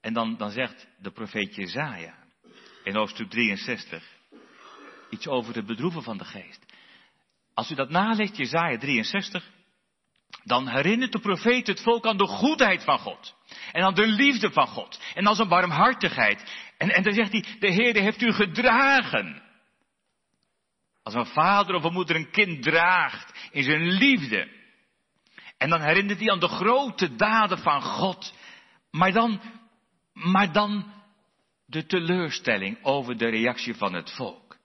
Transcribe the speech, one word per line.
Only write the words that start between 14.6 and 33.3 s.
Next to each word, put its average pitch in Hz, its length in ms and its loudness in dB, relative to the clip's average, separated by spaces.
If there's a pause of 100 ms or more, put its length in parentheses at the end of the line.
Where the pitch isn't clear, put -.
God. - 340 -12 (120)
En 190 140 2
aan 214 80 4
zijn 208 120 0
barmhartigheid. 170 1300 2
En, - 120 0
en 185 140 2
dan 202 100 2
zegt 208 180 0
hij, 220 140 -2 (140)
de 196 140 2
Heere 220 260 4
heeft 202 220 0
u 233 100 2
gedragen. 226 1120 2 (1600)
Als 104 100 -12
een 117 120 -2
vader 185 500 2
of 160 80 -2
een 170 100 -2
moeder 175 220 0
een 160 160 -4
kind 170 320 0
draagt 165 880 0
in 143 120 -4
zijn 156 240 0
liefde. 180 720 2 (1000)
En 131 120 -2
dan 135 120 2
herinnert 190 380 2
hij 214 120 2
aan 190 80 2
de 170 80 2
grote 208 680 0
daden 208 440 2
van 147 220 0
God. 170 520 -4 (580)
Maar 180 200 2
dan, 226 300 2 (720)
maar 190 380 2
dan 208 420 0 (720)
de 156 200 -6
teleurstelling 151 1000 -2
over 131 340 -2
de 113 120 0
reactie 117 460 -2